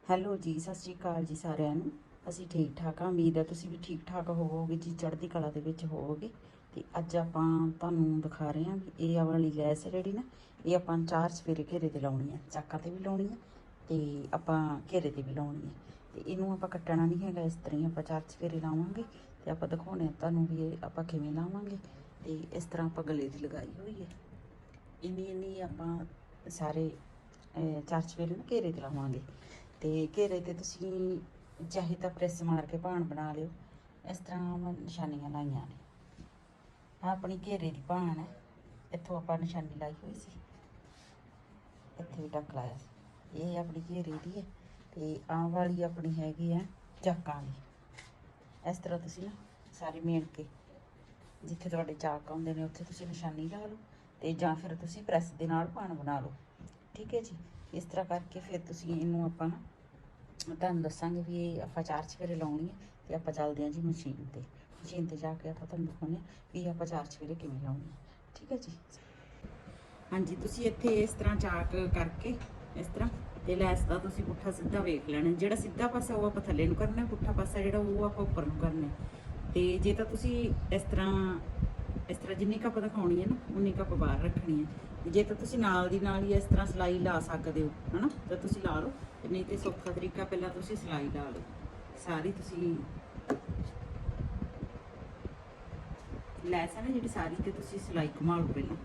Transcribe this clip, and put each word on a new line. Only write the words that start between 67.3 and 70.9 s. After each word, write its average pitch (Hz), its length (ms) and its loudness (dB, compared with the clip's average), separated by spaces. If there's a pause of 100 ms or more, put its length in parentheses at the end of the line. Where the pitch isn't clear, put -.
ਕਿਵੇਂ 143 260 -6
ਲਾਉਣੀ 139 240 -4
ਹੈ, - 120 -12 (380)
ਠੀਕ - 160 -10
ਹੈ 262 60 0
ਜੀ। 165 140 -8 (1400)
ਹਾਂਜੀ, 185 220 0
ਤੁਸੀਂ 214 300 -2
ਇੱਥੇ 226 300 4